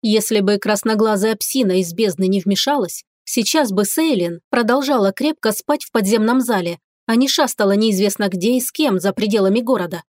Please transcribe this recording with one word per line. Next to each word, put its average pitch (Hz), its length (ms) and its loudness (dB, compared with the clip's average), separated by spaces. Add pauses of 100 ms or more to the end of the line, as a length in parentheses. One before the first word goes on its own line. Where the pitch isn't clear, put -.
Если 214 380 2
бы 202 180 2
красноглазая 214 760 0
псина 196 460 0
из 170 120 -4
бездны 185 360 0
не 196 100 2
вмешалась, 196 640 -2 (220)
сейчас 240 480 0
бы 202 100 2
Сейлин 196 560 0 (100)
продолжала 240 600 2
крепко 285 400 -2
спать 294 320 -2
в - 80 -18
подземном 220 480 2
зале, 190 400 -2 (260)
а 226 120 0
не 269 100 4
шастала 226 460 0
неизвестно 202 560 0
где 190 260 0
и 247 60 0
с - 100 -8
кем 262 300 0
за 196 100 -2
пределами 202 480 0
города. 190 500 -4